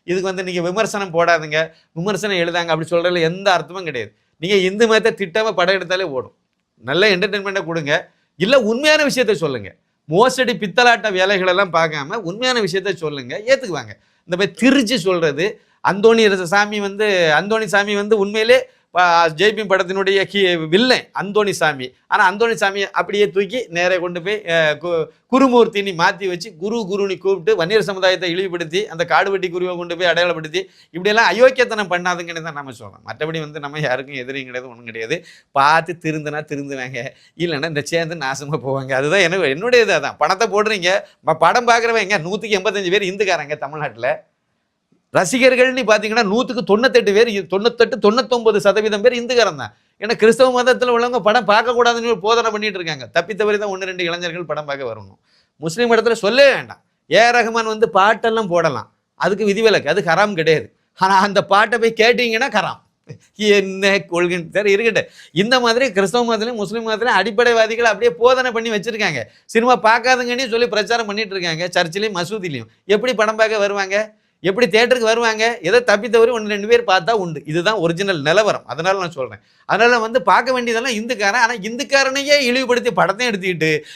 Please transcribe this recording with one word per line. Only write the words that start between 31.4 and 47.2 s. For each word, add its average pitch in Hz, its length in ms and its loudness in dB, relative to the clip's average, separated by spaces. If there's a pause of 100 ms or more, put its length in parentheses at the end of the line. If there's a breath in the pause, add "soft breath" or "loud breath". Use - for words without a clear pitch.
பண்ணாதுங்கன்னு 175 500 -4
தான் 160 120 -10
நம்ம 139 180 -14
சொல்றோம். 110 340 -20
மற்றபடி 151 340 -8
வந்து 151 200 -12
நம்ம 143 200 -10
யாருக்கும் 135 360 -4
எதிரியும் 131 300 -10
கிடையாது, 127 240 -12
ஒண்ணும் 120 160 -20
கிடையாது. 113 320 -8 (340 loud breath)
பார்த்து 160 500 2
திருந்துனா 151 420 -6
திருந்துவாங்க, 139 580 -10 (360 soft breath)
இல்லைன்னா 156 280 -4
இந்த 147 160 -4
சேர்ந்து 165 340 -4
நாசமா 139 440 -6
போவாங்க. 135 320 -6
அதுதான் 147 280 2
எனக்கு, 175 300 2
என்னுடைய 226 360 2
இது 196 80 0
அதான். 135 240 -2
பணத்தை 185 300 2
போடுறீங்க, 202 420 0 (360 loud breath)
ப-, 156 120 0
படம் 214 300 4
பார்க்குறவங்க 226 540 2
நூத்துக்கு 208 360 -4
எண்பத்தஞ்சு 190 340 -2
பேர் 196 200 0
இந்துக்காரங்க 170 460 -2
தமிழ்நாட்டுல. 139 520 -6 (1040)
ரசிகர்கள்னு 254 680 2
பாத்தீங்கன்னா, 214 400 2
நூத்துக்கு 226 440 -2
தொண்ணூத்தெட்டு 214 460 4
பேர், 233 160 4 (180)